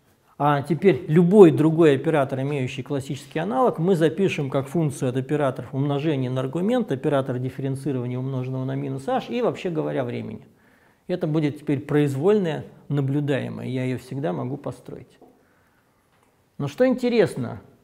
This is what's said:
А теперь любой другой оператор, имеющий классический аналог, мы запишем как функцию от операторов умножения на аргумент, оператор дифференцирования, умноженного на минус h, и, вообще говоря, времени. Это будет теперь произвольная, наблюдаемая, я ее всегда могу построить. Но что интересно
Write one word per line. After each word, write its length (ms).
А 260
теперь 440
любой 440
другой 440
оператор, 460
имеющий 400
классический 560
аналог, 400
мы 180
запишем 540
как 180
функцию 420
от 80
операторов 540
умножения 600
на 100
аргумент, 500
оператор 460
дифференцирования, 800
умноженного 480
на 100
минус 320
h, 220
и, 140
вообще 260
говоря, 340
времени. 440
Это 200
будет 320
теперь 200
произвольная, 840
наблюдаемая, 760
я 180
ее 140
всегда 340
могу 240
построить. 600
Но 100
что 200
интересно 760